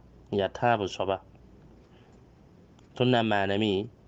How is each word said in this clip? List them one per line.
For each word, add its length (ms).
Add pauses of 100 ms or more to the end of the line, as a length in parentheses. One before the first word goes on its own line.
(320)
n 60
ya 100
tãab 340
n 60
soaba. 300 (1800)
Tõnd 140
na 140
n 40
maaname 440 (360)